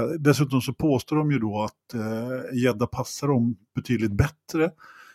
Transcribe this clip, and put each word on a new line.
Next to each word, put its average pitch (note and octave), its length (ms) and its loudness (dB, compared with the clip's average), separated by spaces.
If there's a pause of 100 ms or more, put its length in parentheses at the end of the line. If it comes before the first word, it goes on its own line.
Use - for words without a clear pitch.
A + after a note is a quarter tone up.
(180)
Dessutom C#3 420 4
så B2+ 140 -2
påstår D3+ 420 0
de D3+ 160 2
ju C3+ 60 2
då G#2+ 240 -2
att, - 320 -8
eh, A#2 680 -6
gädda A#2+ 240 2
passar - 420 -6
dem A#2+ 280 2 (180)
betydligt A2+ 380 0
bättre. D3 520 0 (500)